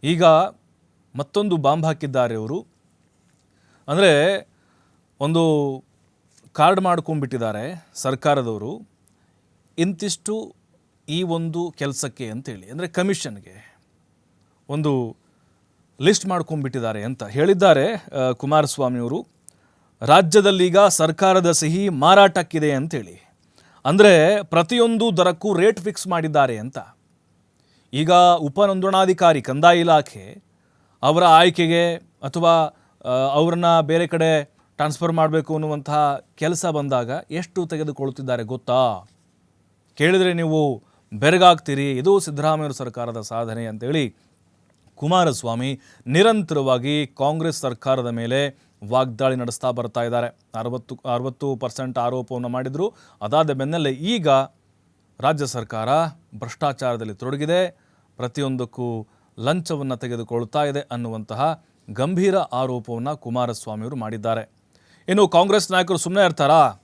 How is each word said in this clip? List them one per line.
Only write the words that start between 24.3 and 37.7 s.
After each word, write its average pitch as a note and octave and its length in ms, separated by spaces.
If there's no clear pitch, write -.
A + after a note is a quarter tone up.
ಪ್ರತಿಯೊಂದು A3 720
ದರಕ್ಕೂ F3+ 380
ರೇಟ್ G#3 260
ಫಿಕ್ಸ್ F#3+ 260
ಮಾಡಿದ್ದಾರೆ D3+ 520
ಅಂತ. A#2+ 200
ಈಗ D#3 200
ಉಪನೋಂದಣಾಧಿಕಾರಿ F#3 1040
ಕಂದಾಯ E3 380
ಇಲಾಖೆ D3+ 640
ಅವರ D#3+ 220
ಆಯ್ಕೆಗೆ E3+ 720
ಅಥವಾ, E3 540
ಆ, - 60
ಅವ್ರನ್ನ E3 720
ಬೇರೆ E3 260
ಕಡೆ D#3+ 380
ಟ್ರಾನ್ಸ್‌ಫರ್ D3+ 360
ಮಾಡ್ಬೇಕು D#3+ 400
ಅನ್ನುವಂತಹ D3+ 720
ಕೆಲಸ E3 320
ಬಂದಾಗ C#3 440
ಎಷ್ಟು E3+ 360
ತೆಗೆದುಕೊಳ್ತಿದ್ದಾರೆ C3+ 760